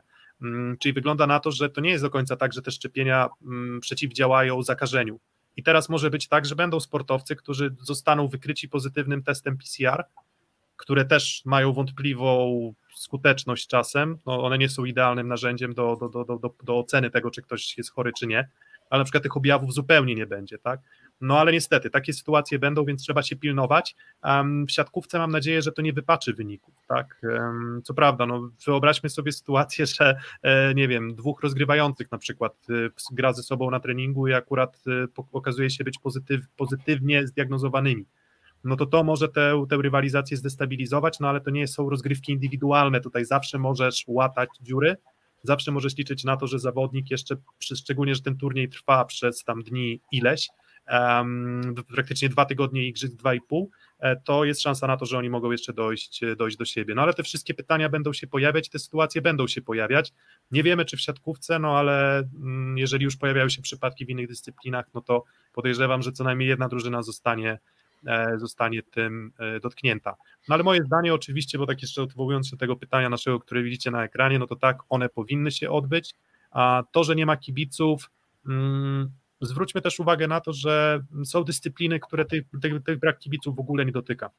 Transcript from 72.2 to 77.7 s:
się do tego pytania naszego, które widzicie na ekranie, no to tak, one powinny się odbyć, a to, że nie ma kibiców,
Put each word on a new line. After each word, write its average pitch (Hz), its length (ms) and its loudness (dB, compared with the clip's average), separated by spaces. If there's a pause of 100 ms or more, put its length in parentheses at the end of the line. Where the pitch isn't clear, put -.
się 135 80 -12
do 127 40 -16
tego 123 160 -2
pytania 127 340 0
naszego, 120 300 -2
które 123 240 -4
widzicie 123 280 -4
na 120 120 -2
ekranie, 135 360 2
no 127 80 -2
to - 80 -8
tak, 131 220 2 (120)
one 123 200 0
powinny 139 420 -2
się 151 180 -6
odbyć, 151 440 0 (380)
a 127 400 4
to, 165 120 4
że 156 120 2
nie 160 100 2
ma 151 120 2
kibiców, 147 720 -2 (360)